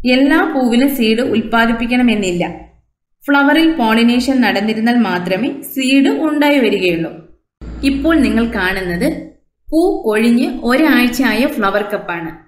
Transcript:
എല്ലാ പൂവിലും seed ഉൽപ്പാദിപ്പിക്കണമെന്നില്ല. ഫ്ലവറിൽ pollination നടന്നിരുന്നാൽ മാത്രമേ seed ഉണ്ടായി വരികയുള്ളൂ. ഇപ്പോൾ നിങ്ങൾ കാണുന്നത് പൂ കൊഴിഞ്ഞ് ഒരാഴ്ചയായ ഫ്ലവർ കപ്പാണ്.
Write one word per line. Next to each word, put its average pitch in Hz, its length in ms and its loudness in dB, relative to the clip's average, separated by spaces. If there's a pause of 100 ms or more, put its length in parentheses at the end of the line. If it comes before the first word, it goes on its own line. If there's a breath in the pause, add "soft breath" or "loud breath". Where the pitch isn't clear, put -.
(160)
എല്ലാ 285 240 4 (140)
പൂവിലും 254 440 2
seed 220 360 0
ഉൽപ്പാദിപ്പിക്കണമെന്നില്ല. 226 1120 0 (800)
ഫ്ലവറിൽ 285 420 2 (120)
pollination 240 640 2
നടന്നിരുന്നാൽ 220 540 0 (100)
മാത്രമേ 185 400 -2 (240)
seed 269 400 2 (140)
ഉണ്ടായി 294 380 2
വരികയുള്ളൂ. 180 460 -2 (800)
ഇപ്പോൾ 320 240 0 (120)
നിങ്ങൾ 226 200 0 (120)
കാണുന്നത് 185 500 -2 (640)
പൂ 320 120 2 (240)
കൊഴിഞ്ഞ് 233 400 2 (240)
ഒരാഴ്ചയായ 247 680 2 (160)
ഫ്ലവർ 202 360 0
കപ്പാണ്. 170 380 -8 (160)